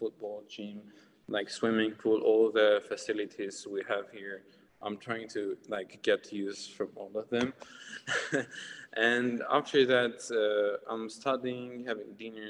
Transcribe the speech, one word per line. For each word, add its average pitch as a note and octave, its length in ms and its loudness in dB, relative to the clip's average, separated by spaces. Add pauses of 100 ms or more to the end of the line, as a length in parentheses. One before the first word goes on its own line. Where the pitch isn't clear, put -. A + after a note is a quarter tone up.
football, G#2 480 -6
gym, G#2 320 -12 (460)
like, G2+ 240 -2
swimming A2 420 2 (100)
pool, A2 200 4
all A2 300 6
the G#2+ 340 6
facilities G#2 800 -6
we G2 220 -4
have G2+ 240 -4
here. G2 320 -12 (360)
I'm G#2 160 -6
trying A2+ 340 -8
to, G2 260 -4 (120)
like, G2+ 220 -6 (120)
get - 300 2
use G2 360 -6
from - 260 -6
all G2 220 -12
of G#2+ 140 -6
them. B2 220 2 (800)
<laughs> C3 140 0 (480)
And A#2+ 560 2
after C#3+ 360 4
that, B2 300 4 (140)
uh, G#2+ 640 2
I'm A2 160 -6
studying, B2 800 -4
having G#2+ 320 -6
dinner, A2 300 -12